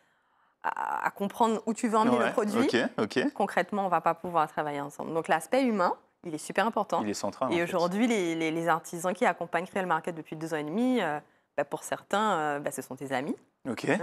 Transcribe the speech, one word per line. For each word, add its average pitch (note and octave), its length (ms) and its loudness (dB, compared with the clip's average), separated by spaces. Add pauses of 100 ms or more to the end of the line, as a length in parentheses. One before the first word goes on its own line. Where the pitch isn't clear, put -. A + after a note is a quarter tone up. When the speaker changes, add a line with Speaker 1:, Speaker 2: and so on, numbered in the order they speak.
(640)
Speaker 1:
à, - 440 -2
à - 40 0
comprendre G#3+ 560 0
où A3+ 80 0
tu A#3+ 140 0
veux G#3+ 80 2
emmener A#3 220 6
Speaker 2:
Ouais, A#3 80 4
Speaker 1:
le B3 60 2
produit, G#3+ 280 2
Speaker 2:
ok, C#4+ 160 4 (220)
ok. B2 340 0
Speaker 1:
concrètement, G3 540 0
on - 20 -2
va E3+ 120 2
pas E3 140 2
pouvoir E3 340 0
travailler D3 320 -4
ensemble. C#3+ 340 -8
Donc D#3+ 140 -2
l'aspect F#3 360 2
humain, G#3+ 300 2 (300)
il E3 100 -6
est D3+ 40 -6
super G3 280 0
important. G3+ 360 0
Speaker 2:
Il G#2+ 60 -4
est G2+ 60 -2
central, - 380 -4
Speaker 1:
Et - 20 0
Speaker 2:
en E3+ 40 2
fait. E3+ 60 0
Speaker 1:
aujourd'hui, F3+ 420 2
les, F#3+ 280 0
les, D#3+ 160 -2
les E3 180 -2
artisans E3+ 460 -2
qui B3 100 -2
accompagnent F3 420 0
Creole F#3 200 -4
Market E3 280 -2
depuis D#3+ 220 -10
deux D#3+ 160 -6
ans D#3+ 60 0
et D3 60 -4
demi, A#3 360 0
euh, D3+ 200 -2 (360)
bah, D3 80 2
pour - 200 -8
certains, G#3 540 -2
euh, D3 200 -2
bah, D3 140 -6
ce C3 100 -8
sont - 120 -14
des C3+ 180 -8
amis. C#3 240 -2 (320)
Speaker 2:
Ok. B2+ 180 -4 (160)